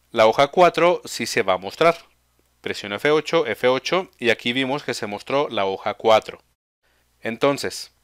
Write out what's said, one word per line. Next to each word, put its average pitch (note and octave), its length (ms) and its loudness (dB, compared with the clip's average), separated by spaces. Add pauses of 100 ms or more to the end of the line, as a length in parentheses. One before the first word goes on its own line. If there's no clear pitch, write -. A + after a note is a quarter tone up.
(100)
La A2 160 4
hoja C#3 220 4
cuatro E3+ 580 4
sí - 200 -8
se - 160 0
va F#2+ 120 0
a F2+ 40 0
mostrar. D#3+ 380 0 (640)
Presiono G2+ 360 -8
F C#3+ 140 0
ocho, D3+ 360 0
F A2+ 200 -2
ocho C3+ 520 0
y A#2 120 0
aquí A#2+ 220 -2
vimos C3+ 320 -4
que B2+ 100 -6
se - 120 -8
mostró C3 420 -4
la G#2+ 160 -4
hoja G2 300 -4
cuatro. - 460 2 (800)
Entonces, A#2 680 -4 (140)